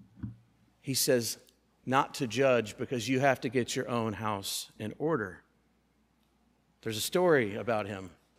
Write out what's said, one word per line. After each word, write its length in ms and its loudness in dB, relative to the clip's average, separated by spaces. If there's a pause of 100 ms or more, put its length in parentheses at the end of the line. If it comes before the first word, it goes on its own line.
(800)
he 140 -6
says 440 2 (480)
not 280 2
to 140 -4
judge 500 2
because 300 -4
you 100 2
have 220 4
to 80 -4
get 260 -2
your 140 -4
own 240 -2
house 680 -6
in 180 -6
order. 460 -4 (1400)
There's 140 -6
a 40 -4
story 560 2
about 300 -2
him 260 -10 (260)